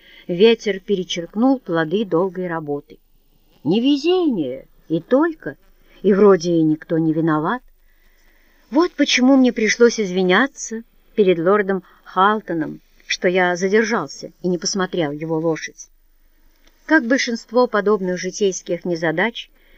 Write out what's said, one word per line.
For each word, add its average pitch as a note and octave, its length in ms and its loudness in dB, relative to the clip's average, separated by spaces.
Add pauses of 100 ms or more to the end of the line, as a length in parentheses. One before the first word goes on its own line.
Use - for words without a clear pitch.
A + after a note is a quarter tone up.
(260)
ветер G3 540 2
перечеркнул G3+ 800 -2
плоды E3+ 480 -2
долгой F3+ 400 -2
работы. D3+ 520 -8 (680)
Невезение C4 1000 0 (220)
и D#3+ 120 -2
только, C#4 580 -2 (420)
и G3 140 2
вроде F#3 380 4
и E3 100 2
никто D#3 340 0
не D#3+ 160 0
виноват. D#3+ 480 0 (1120)
Вот E4 220 2
почему C4+ 440 2
мне B3+ 160 4
пришлось A3+ 480 2
извиняться F#3+ 800 0 (320)
перед F#3 240 2
лордом F#3+ 440 0 (220)
Халтоном, F3+ 760 -2 (260)
что - 220 -4
я F3+ 280 0
задержался G3 840 -2
и F3 80 -4
не F3+ 80 0
посмотрел F3+ 560 -4
его D#3+ 260 -6
лошадь. D#3+ 500 -6 (1000)
Как D#4 180 2
большинство A#3+ 640 -2
подобных F#3+ 520 -2
житейских F#3 680 -4
незадач, E3+ 640 -4 (280)